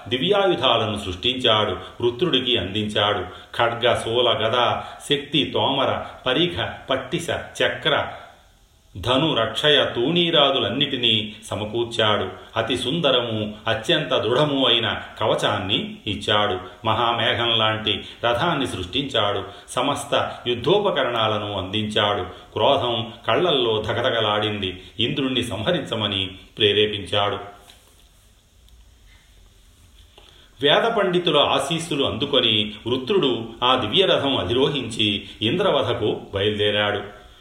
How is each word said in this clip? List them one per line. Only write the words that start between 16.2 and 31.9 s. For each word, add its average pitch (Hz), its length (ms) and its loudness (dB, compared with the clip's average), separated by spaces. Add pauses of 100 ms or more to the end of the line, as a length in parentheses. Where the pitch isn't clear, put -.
మహామేఘం 117 720 0
లాంటి 107 460 0 (220)
రథాన్ని 135 420 0
సృష్టించాడు. 101 760 -2 (260)
సమస్త 131 600 -2 (160)
యుద్ధోపకరణాలను 120 1120 0
అందించాడు. 104 640 0
క్రోధం 113 880 0 (140)
కళ్ళల్లో 120 540 2
ధగధగలాడింది. 104 1040 -2 (160)
ఇంద్రుణ్ణి 131 440 0
సంహరించమని 104 840 -2 (280)
ప్రేరేపించాడు. 104 800 2 (3250)
వేద 160 220 6
పండితుల 175 540 2
ఆశీస్సులు 139 680 0